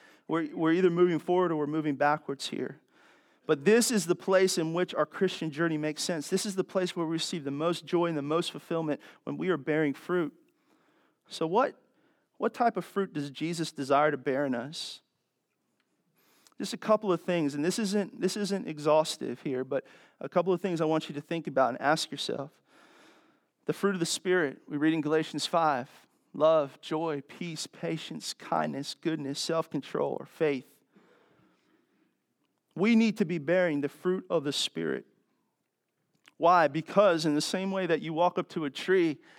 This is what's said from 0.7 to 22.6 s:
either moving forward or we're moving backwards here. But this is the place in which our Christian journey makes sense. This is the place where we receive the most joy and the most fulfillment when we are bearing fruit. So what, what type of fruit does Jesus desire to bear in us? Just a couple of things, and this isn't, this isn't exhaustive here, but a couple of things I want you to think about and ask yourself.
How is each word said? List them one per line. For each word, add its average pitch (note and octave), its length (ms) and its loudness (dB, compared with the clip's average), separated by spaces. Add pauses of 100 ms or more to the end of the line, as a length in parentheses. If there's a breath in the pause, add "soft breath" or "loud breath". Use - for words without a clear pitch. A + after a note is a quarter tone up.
either F3+ 180 4
moving F3 280 4
forward F3 340 2
or D#3+ 40 0
we're D3 100 0
moving D3+ 280 -2
backwards C#3+ 540 0
here. - 320 -8 (680 soft breath)
But D3 180 0
this A3+ 260 6
is G3 160 2
the F3 80 2
place F#3+ 440 2
in D#3+ 160 -2
which F3+ 200 -2
our D3+ 120 2
Christian F#3 440 -2
journey D#3 280 0
makes D3+ 240 -4
sense. E3 260 -4
This A3 160 -2
is G3+ 100 -6
the F#3+ 100 -2
place F#3 320 -2
where E3+ 100 -2
we E3 60 -4
receive D#3+ 320 -4
the C#3 60 -4
most D#3 360 -2
joy E3+ 200 2
and E3 120 -2
the C#3 40 -2
most D#3+ 280 -2
fulfillment D#3+ 500 -4 (240 loud breath)
when C#3+ 140 -6
we E3 100 -2
are F3 80 2
bearing D3 380 0
fruit. E3+ 400 -2 (920)
So - 180 -4
what, G3+ 280 2 (640)
what - 160 0
type A#3 220 2
of F3+ 80 -4
fruit F#3+ 280 -4
does C#3+ 180 -6
Jesus D#3+ 400 -4
desire C#3+ 400 2
to D3 60 0
bear C3+ 300 0
in C3 80 -2
us? C3 460 -8 (1600 soft breath)
Just G3+ 140 -8
a A3 60 -8
couple G#3+ 340 2
of E3 100 2
things, D#3+ 320 0
and D3 100 -2
this F#3 140 0
isn't, G3+ 420 -2
this F#3+ 160 0
isn't G3 300 -4
exhaustive D3+ 760 0
here, C3 200 -4
but C3+ 220 -4 (360 soft breath)
a F3 80 -10
couple F3+ 240 0
of F3 80 0
things F3 200 -2
I D#3+ 60 2
want D#3 220 0
you D3 60 -12
to C#3+ 60 -8
think E3 260 -6
about C3 240 2
and B2+ 100 -8
ask D3+ 300 0
yourself. C#3 400 -8 (1160 soft breath)